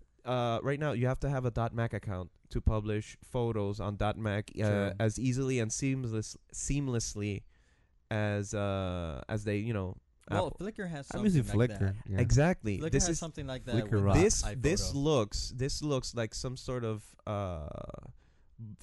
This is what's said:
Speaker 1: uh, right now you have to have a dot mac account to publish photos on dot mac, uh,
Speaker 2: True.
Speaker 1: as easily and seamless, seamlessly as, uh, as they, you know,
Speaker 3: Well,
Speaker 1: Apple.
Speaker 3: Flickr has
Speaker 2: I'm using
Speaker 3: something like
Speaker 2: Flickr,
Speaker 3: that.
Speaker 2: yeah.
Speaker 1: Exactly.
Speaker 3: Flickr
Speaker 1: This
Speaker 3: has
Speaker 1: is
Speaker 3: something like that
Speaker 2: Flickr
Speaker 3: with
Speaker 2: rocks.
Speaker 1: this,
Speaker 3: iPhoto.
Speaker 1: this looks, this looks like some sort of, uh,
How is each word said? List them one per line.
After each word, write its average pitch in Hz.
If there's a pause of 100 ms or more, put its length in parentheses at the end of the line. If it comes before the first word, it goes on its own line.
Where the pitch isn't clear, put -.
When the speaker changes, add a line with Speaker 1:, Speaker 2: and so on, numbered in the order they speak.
(260)
Speaker 1:
uh, 120
right 139
now 151
you 120
have 127
to 143
have 127
a 120
dot 113
mac 117
account 90 (200)
to 120
publish 107
photos 107
on 101
dot 107
mac, 107 (120)
uh, 107
Speaker 2:
True. 101
Speaker 1:
as 110
easily 131
and 110
seamless, 127 (160)
seamlessly 113 (640)
as, 104
uh, 92
as 104
they, 104
you 113
know, 92 (340)
Speaker 3:
Well, 160
Speaker 1:
Apple. 170
Speaker 3:
Flickr 208
has 143
Speaker 2:
I'm 202
using 170
Speaker 3:
something 104
like 120
Speaker 2:
Flickr, 101
Speaker 3:
that. 98 (120)
Speaker 2:
yeah. 98
Speaker 1:
Exactly. 113
Speaker 3:
Flickr 156
Speaker 1:
This -
Speaker 3:
has 175
Speaker 1:
is -
Speaker 3:
something 151
like 131
that 123
Speaker 2:
Flickr 107
Speaker 3:
with 104
Speaker 2:
rocks. 98
Speaker 1:
this, 214
Speaker 3:
iPhoto. 107
Speaker 1:
this 151
looks, 139
this 131
looks 139
like 113
some 127
sort 127
of, 110 (240)
uh, 92 (1160)